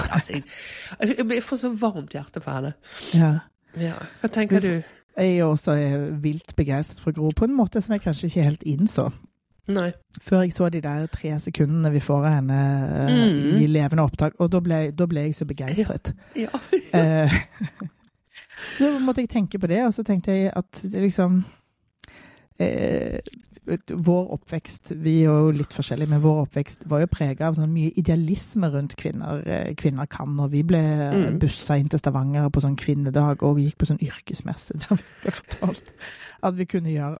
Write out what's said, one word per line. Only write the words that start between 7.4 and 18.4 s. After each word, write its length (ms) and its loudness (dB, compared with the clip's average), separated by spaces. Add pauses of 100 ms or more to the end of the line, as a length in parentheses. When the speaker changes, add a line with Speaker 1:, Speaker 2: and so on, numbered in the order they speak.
Speaker 2:
en 100 0
måte 280 2
som 100 -8
jeg 80 0
kanskje 240 -2
ikke 180 2
helt 200 2
innså. 480 0 (560)
Speaker 1:
Nei. 240 0 (280)
Speaker 2:
Før 220 4
jeg 120 0
så 180 2
de 100 -4
der 240 -4
tre 340 -6
sekundene 520 2
vi 80 2
får 260 2
av 80 4
henne, 240 2 (520)
eh, 40 4
Speaker 1:
Mm. 480 4
Speaker 2:
i 60 6
levende 420 4
opptak, 300 0
og 100 2
da 100 2
ble, 320 0
da 140 0
ble 160 0
jeg 140 -2
så 100 -6
begeistret. 680 -4 (220)
Speaker 1:
Ja. 120 -4 (240)
<laughs> 220 0
Speaker 2:
Eh, 360 4
<laughs> 1500 -6